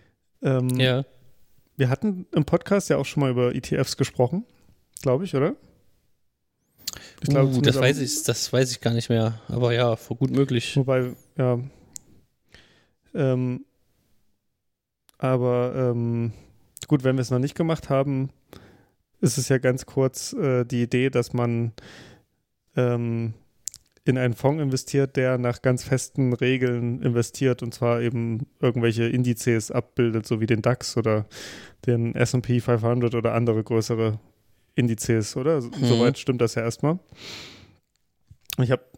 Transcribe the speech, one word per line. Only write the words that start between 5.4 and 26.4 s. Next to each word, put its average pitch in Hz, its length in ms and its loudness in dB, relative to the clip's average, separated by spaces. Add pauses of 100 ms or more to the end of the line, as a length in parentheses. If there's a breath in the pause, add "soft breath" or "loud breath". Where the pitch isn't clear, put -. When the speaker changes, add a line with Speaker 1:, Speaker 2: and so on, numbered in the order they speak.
Speaker 1:
Ich - 80 -2
glaub 139 140 6
Speaker 2:
Uh, 135 80 4
Speaker 1:
zumindest 127 160 2
Speaker 2:
das 135 100 2
Speaker 1:
am - 40 2
Speaker 2:
weiß 143 180 4
ich, - 240 -4
das - 280 -2
weiß 127 200 2
ich - 100 -10
gar 117 100 0
nicht 117 160 -2
mehr. 113 400 0
Aber 120 240 0
ja, 117 240 2
vor - 220 -10
gut 131 120 0
möglich. 127 460 0
Speaker 1:
Wobei, 131 360 0 (260)
ja. 127 200 0 (1600 loud breath)
Ähm, 127 500 0 (1500)
aber, 123 580 0
ähm, 117 560 0 (560 soft breath)
gut, 139 160 2
wenn 131 120 4
wir 131 60 0
es 120 80 -6
noch 127 80 2
nicht 135 160 -2
gemacht 165 360 -2
haben, 135 400 0 (880 loud breath)
ist 143 180 2
es 123 100 -2
ja 131 100 2
ganz 127 280 0
kurz, - 460 -2
äh, 131 320 0
die 120 180 -2
Idee, 127 280 0
dass 123 220 -2
man, 117 400 0 (1040 loud breath)
ähm, 117 580 -2 (720)
in 127 140 4
einen 123 160 0
Fonds 143 260 0
investiert, 135 540 0
der 127 240 2
nach 123 240 -2
ganz 127 220 0
festen 131 480 0
Regeln 123 720 0